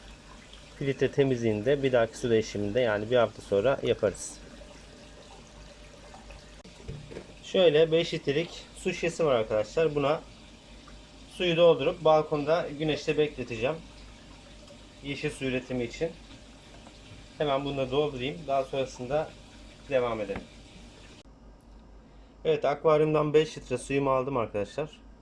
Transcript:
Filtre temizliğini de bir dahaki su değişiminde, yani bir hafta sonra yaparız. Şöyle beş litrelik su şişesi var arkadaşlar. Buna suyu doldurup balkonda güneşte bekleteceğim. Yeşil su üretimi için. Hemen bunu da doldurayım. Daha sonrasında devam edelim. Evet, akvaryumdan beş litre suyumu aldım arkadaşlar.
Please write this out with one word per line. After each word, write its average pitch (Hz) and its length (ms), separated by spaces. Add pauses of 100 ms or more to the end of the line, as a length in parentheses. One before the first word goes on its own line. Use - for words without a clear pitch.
(800)
Filtre 139 320
temizliğini 117 540
de 139 180
bir 131 100
dahaki 117 260
su 123 120
değişiminde, 107 500
yani 107 300
bir 123 60
hafta 110 260
sonra 110 400
yaparız. - 560 (3000)
Şöyle 160 480
beş 170 220
litrelik 151 360 (260)
su 185 160
şişesi 170 340
var 135 80
arkadaşlar. 113 600
Buna 147 260 (1120)
suyu 175 260
doldurup 160 480
balkonda 156 640 (100)
güneşte 151 400
bekleteceğim. 127 580 (1300)
Yeşil 143 280
su 139 140
üretimi 127 400
için. 160 260 (1300)
Hemen 143 260
bunu 143 120
da 131 140
doldurayım. 139 460 (100)
Daha 135 180
sonrasında 135 680 (580)
devam 120 320
edelim. 98 220 (2000)
Evet, 156 200
akvaryumdan 151 720
beş 156 240
litre 123 200
suyumu 139 320
aldım 131 260
arkadaşlar. 107 640 (220)